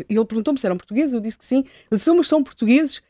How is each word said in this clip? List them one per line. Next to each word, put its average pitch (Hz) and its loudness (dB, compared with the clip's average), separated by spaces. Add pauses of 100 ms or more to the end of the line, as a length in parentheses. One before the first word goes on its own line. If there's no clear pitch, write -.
E 208 -2
ele 220 2
perguntou-me 226 -2
se 214 -2
eram 185 0
portugueses, 254 -2
eu 233 -2
disse 214 -8
que - -20
sim. 254 0
Ele 269 0 (260)
disse, 208 0
"Então, 339 4
mas 349 2
são 302 2
portugueses 269 0